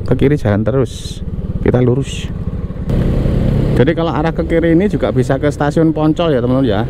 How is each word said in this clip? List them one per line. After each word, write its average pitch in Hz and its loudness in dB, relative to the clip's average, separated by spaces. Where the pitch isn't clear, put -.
ke - 2
kiri 135 2
jalan 104 0
terus, - -2
kita 117 2
lurus. 127 -2
Jadi - 2
kalau 165 0
arah 151 0
ke 165 -2
kiri 165 2
ini 190 2
juga 143 0
bisa 127 0
ke 147 2
stasiun 151 0
Poncol 156 0
ya 120 0
teman-teman 127 2
ya, 104 0